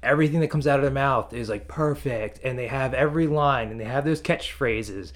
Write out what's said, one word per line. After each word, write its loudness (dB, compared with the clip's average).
everything 4
that 2
comes 0
out 4
of 2
their 2
mouth 0
is, -6
like, -4
perfect, -2
and -2
they -4
have -2
every 2
line, 2
and -10
they -6
have -2
those 2
catchphrases, -2